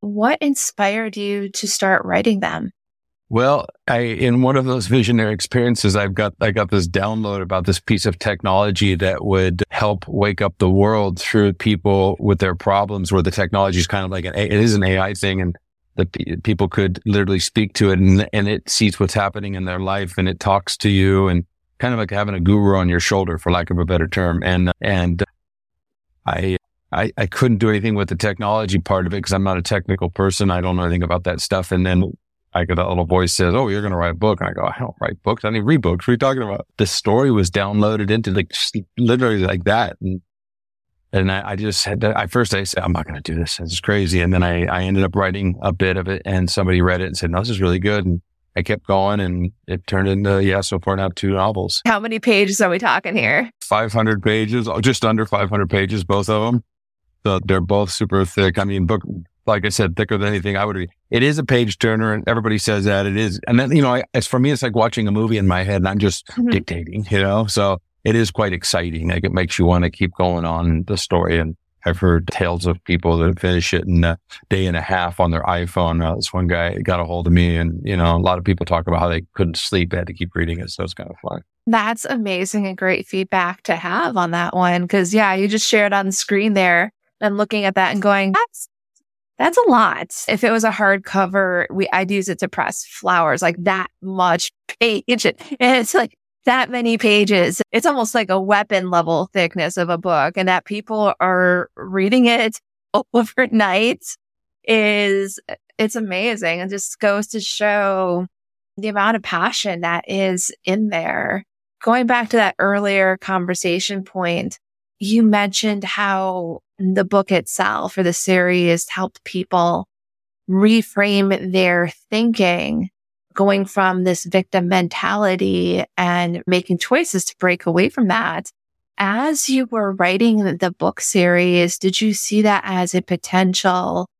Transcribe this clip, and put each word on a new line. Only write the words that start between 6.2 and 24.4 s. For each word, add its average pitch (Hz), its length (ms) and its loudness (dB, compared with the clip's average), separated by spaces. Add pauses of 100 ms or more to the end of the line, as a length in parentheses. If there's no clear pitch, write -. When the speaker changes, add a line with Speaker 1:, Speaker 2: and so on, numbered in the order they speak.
Speaker 2:
I 113 100 2
got 98 200 0
this 95 160 2
download 101 540 -2
about 92 240 -4
this 92 160 0
piece - 240 0
of 95 140 -2
technology 98 800 0
that 92 280 -2
would 92 460 2
help 104 360 -2
wake 101 360 -2
up 98 160 0
the 95 100 4
world 101 500 2
through 101 360 2
people 98 640 2
with 101 220 2
their 92 140 0
problems, 98 580 0
where 95 100 4
the 87 80 0
technology 98 480 0
is 85 80 2
kind 98 180 -2
of 92 60 -6
like 92 160 -6
an 90 80 -8
A-, 101 100 -2
it 104 80 -2
is 107 220 4
an 101 80 2
A 92 160 2
I 98 160 -2
thing, 95 260 -2
and 90 160 -2 (380)
the 95 100 0
pe-, - 380 -6
people 101 260 0
could 92 380 0
literally 98 320 2
speak 107 360 -2
to 101 160 4
it, 92 100 2
and, 95 320 6
and 101 160 0
it - 200 -4
sees 101 320 0
what's 98 140 0
happening 98 400 -2
in 92 100 -4
their 90 160 -4
life, 95 380 -4
and 92 100 2
it 90 120 -4
talks 98 380 0
to 104 120 2
you, 95 380 4
and 87 180 0 (320)
kind 123 160 0
of 113 40 -2
like 101 120 -4
having 101 240 -2
a 92 60 -4
guru 98 360 4
on 90 120 2
your 87 120 2
shoulder, 90 380 0
for - 140 -2
lack 87 180 0
of 90 80 0
a 87 80 0
better 85 220 0
term. 87 340 0